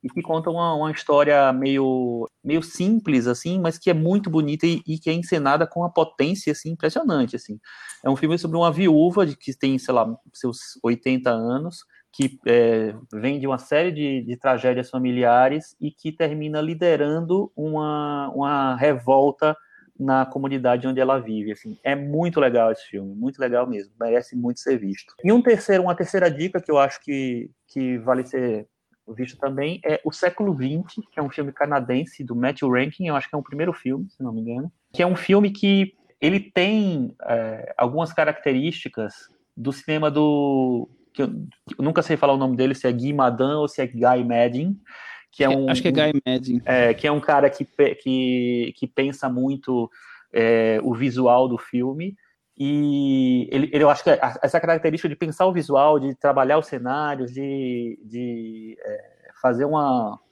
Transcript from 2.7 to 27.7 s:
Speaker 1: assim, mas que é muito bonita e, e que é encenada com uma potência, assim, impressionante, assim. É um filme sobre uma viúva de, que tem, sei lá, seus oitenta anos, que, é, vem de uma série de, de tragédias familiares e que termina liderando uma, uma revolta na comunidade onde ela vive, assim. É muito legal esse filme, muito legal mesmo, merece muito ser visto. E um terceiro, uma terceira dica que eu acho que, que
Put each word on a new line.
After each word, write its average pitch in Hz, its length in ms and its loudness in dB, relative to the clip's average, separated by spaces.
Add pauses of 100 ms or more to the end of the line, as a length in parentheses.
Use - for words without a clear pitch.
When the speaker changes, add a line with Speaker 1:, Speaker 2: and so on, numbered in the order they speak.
Speaker 1:
assim, 165 320 -2
mas 165 200 -2
que - 120 0
é 170 40 4
muito 180 360 0
bonita 156 340 0
e, 170 220 2
e 160 120 -6
que 160 120 -4
é - 20 0
encenada 160 540 0
com 170 140 -8
uma 175 100 -2
potência, 160 640 0
assim, 156 180 -6
impressionante, 160 640 -2
assim. 107 240 -10 (460)
É 131 60 0
um 139 40 2
filme 160 240 0
sobre 165 180 -4
uma 170 140 4
viúva 175 560 4
de, 143 100 -6
que - 200 -10
tem, 135 220 0
sei 127 160 -2
lá, 113 200 2 (180)
seus - 500 -8
oitenta 127 480 0
anos, 123 540 -4 (280)
que, 135 340 -4
é, 117 480 2 (180)
vem 131 280 -4
de 135 60 -6
uma 135 120 -2
série 156 320 0
de, 143 320 -4
de 120 140 -8
tragédias 127 540 0
familiares 127 920 2
e 151 100 -6
que 156 220 -10
termina 151 480 -4
liderando 165 960 0
uma, 151 720 -4
uma 139 460 0
revolta 139 800 2 (420)
na 135 260 2
comunidade 131 640 -2
onde 131 140 -2
ela 131 180 2
vive, 107 340 -6
assim. 107 300 -14
É 139 140 -2
muito 156 420 -2
legal 120 320 4
esse - 160 -6
filme, 98 280 -10
muito 127 260 -6
legal 123 260 0
mesmo, 104 320 -8
merece 117 380 -2
muito 120 240 -4
ser 135 180 0
visto. 98 360 -8 (100)
E 190 80 4
um 240 100 4
terceiro, 208 400 2
uma 180 140 0
terceira 180 340 0
dica 170 300 -4
que 170 100 -8
eu 147 80 4
acho 139 240 2
que, 131 480 -6 (160)
que 127 320 -4